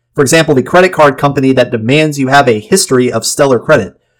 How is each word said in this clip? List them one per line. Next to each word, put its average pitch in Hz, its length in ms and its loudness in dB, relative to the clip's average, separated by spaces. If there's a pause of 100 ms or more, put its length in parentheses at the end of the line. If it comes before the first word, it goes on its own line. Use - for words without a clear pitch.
(140)
For 151 80 -2
example, 156 320 0
the 131 80 2
credit 185 320 0
card 143 240 2
company 135 360 0
that 123 180 0
demands 139 480 -2
you 131 80 -2
have 139 200 2
a 107 120 2
history 127 520 0
of 113 140 -6
stellar 135 340 0
credit, 127 400 -2 (200)